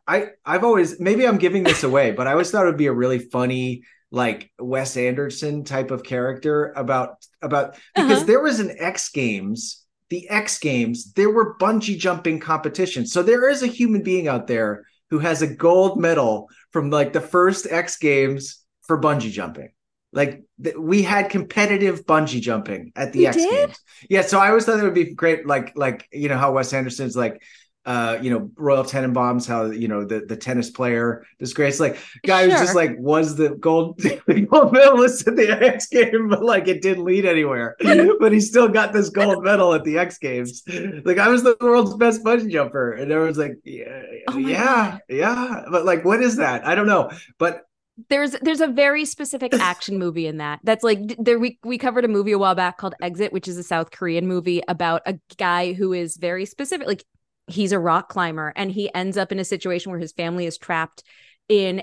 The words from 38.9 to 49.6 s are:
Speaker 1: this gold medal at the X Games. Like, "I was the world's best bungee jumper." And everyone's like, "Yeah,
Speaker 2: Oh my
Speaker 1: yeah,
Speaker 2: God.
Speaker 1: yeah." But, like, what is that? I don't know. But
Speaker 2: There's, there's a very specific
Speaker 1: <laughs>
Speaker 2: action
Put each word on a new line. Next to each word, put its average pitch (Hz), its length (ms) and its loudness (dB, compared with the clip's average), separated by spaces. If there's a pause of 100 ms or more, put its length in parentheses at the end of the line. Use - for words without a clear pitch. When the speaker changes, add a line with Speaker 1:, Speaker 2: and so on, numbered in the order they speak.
Speaker 1:
this 208 160 0
gold 202 340 0
medal 190 300 4
at 151 100 0
the 156 140 -2
X 175 220 -2
Games. 123 440 -8 (400)
Like, 180 140 2
"I 202 100 4
was 240 160 4
the 240 160 4
world's 240 360 2
best 226 280 2
bungee 226 260 0
jumper." 135 440 -2
And 139 180 -6
everyone's 156 260 0
like, 143 280 -4
"Yeah, 131 380 -14 (260)
Speaker 2:
Oh 254 100 -6
my 269 100 -2
Speaker 1:
yeah, 226 420 2
Speaker 2:
God. 190 180 -14
Speaker 1:
yeah." 220 600 -2
But, 165 160 0
like, 170 200 2
what 220 180 4
is 233 140 0
that? 127 280 -2
I 160 100 2
don't 208 120 2
know. 190 240 2 (260)
But - 240 -2 (480)
Speaker 2:
There's, 285 220 0 (120)
there's 311 180 0
a 320 60 2
very 285 380 2
specific 262 480 -6
Speaker 1:
<laughs> 247 60 2
Speaker 2:
action 190 380 -4